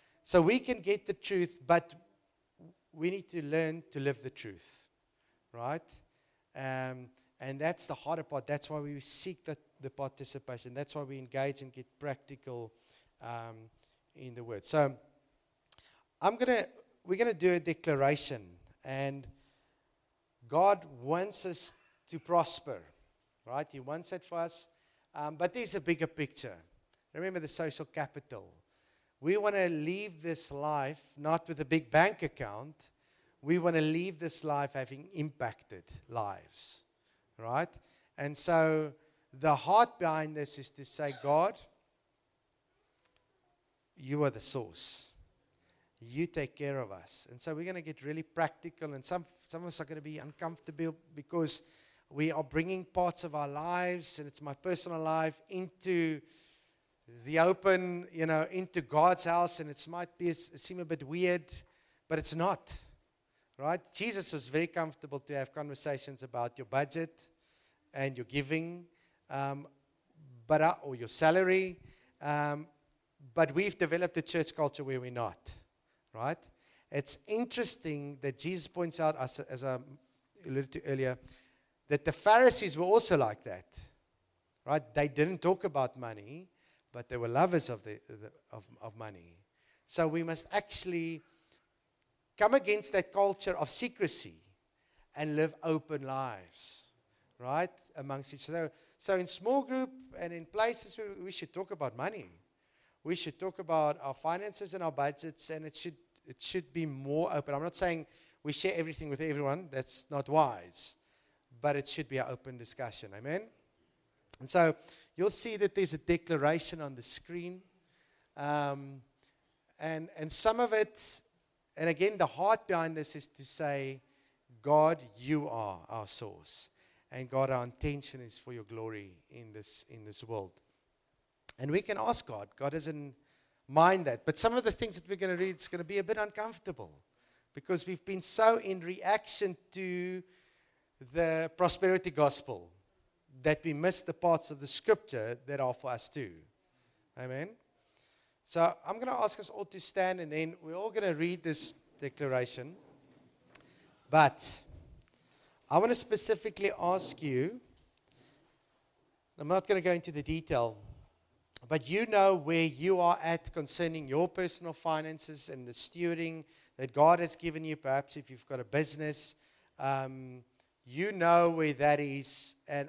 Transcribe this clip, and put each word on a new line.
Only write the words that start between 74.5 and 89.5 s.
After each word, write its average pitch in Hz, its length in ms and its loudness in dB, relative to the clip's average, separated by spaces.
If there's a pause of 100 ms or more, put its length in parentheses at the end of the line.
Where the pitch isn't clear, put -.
culture 147 300 -2
where 131 160 -4
we're 123 100 -8
not, 117 420 -6 (600)
right? 127 260 -4 (520)
It's - 360 -4
interesting 170 920 -2
that 135 180 -4
Jesus 170 300 -4
points 170 320 -4
out, 156 160 4
as, 131 240 -4
as 131 240 -10
I 127 140 -2 (680)
alluded 135 260 -4
to - 140 -10
earlier, 131 320 0 (720)
that 147 160 2
the 160 60 0
Pharisees 214 640 8
were 170 80 0
also 202 320 6
like 113 280 2
that, 92 220 -10 (960)
right? 147 180 2 (100)
They 147 140 2
didn't 151 340 2
talk 185 220 4
about 139 340 0
money, 120 520 -12 (440)
but 120 160 -14
they 127 80 -6
were 117 120 -2
lovers 160 400 4
of 113 160 -8
the, 107 240 -12
the, 110 240 -16 (180)
of, 110 140 -16 (160)
of 107 160 -14
money. 92 400 -16 (500)